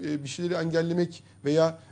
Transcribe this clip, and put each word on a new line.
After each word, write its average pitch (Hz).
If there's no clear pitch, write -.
e, 143
bir 135
şeyleri 175
engellemek 170
veya, 160